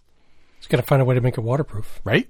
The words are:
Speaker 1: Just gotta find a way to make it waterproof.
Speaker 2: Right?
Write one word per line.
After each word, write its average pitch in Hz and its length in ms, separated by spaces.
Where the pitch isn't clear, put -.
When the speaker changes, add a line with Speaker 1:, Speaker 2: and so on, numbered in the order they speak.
Speaker 1:
Just - 100
gotta 127 120
find 139 180
a 131 40
way 127 100
to 123 60
make 123 180
it - 40
waterproof. 120 640
Speaker 2:
Right? - 260